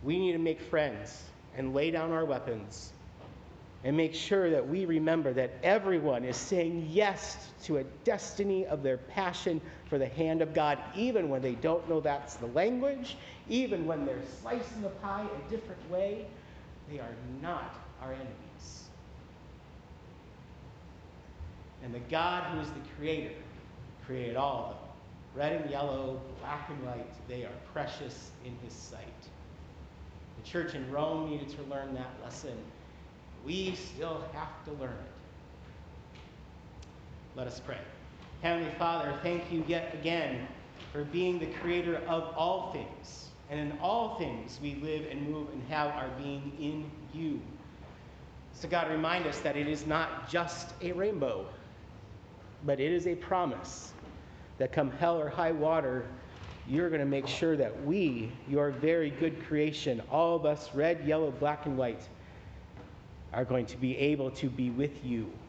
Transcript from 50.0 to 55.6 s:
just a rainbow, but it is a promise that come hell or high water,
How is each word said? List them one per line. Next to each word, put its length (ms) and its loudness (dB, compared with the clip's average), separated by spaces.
just 540 0
a 100 0
rainbow, 540 2
but 140 4
it 120 4
is 140 4
a 80 4
promise 800 0
that 140 4
come 180 4
hell 280 4
or 100 2
high 240 4
water, 520 4